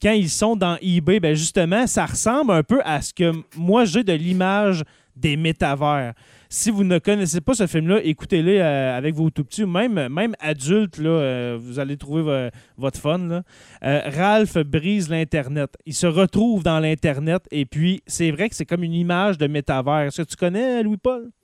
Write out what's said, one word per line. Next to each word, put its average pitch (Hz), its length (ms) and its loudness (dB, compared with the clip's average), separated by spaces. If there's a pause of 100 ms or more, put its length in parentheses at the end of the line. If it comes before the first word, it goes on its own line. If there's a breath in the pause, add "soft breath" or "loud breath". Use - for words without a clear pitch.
quand 208 100 4
ils 202 160 2
sont 220 280 0
dans 175 260 0
eBay, 175 380 2
ben 156 140 2
justement, 175 520 2
ça 190 180 0
ressemble 240 480 0
un 160 100 4
peu 262 220 2
à 147 160 -2
ce - 140 -10
que 170 180 2 (240)
moi 196 300 4
j'ai 196 180 0
de 185 80 0
l'image 185 720 0 (340 soft breath)
des 143 220 0
métavers. 147 760 0 (360 soft breath)
Si - 220 -2
vous 202 140 2
ne 180 140 4
connaissez 190 420 0
pas 254 140 0
ce 208 120 2
film-là, 165 360 0
écoutez-le, 170 580 0
euh, 139 360 0
avec 147 180 -4
vos 156 160 0
tout 151 140 -2
petits, 208 200 -6
même, 185 440 0
même 196 300 -2
adultes, 156 600 0
là, 156 100 -2
euh, 127 520 0
vous 123 180 -10
allez 139 180 -4
trouver 147 260 -4
vo-, 135 280 -2 (260 soft breath)
votre 131 220 -6
fun, 156 200 -2
là. 175 240 -4 (420 soft breath)
Euh, 143 160 0 (140)
Ralph 202 440 2
brise 160 500 -2
l'Internet. 151 600 -2 (160)
Il 151 80 -10
se - 120 0
retrouve 196 560 2
dans 160 160 2
l'Internet 156 720 0
et 143 140 -2
puis 170 420 -2
c'est 165 240 -2
vrai 190 200 -2
que - 40 -10
c'est 151 120 -8
comme 175 160 -4
une 170 100 -4
image 175 460 0
de 151 80 2
métavers. 143 540 0
Est-ce 143 220 -4
que 151 60 -6
tu - 80 -14
connais, 226 460 -2
Louis-Paul ? 233 480 -2 (140)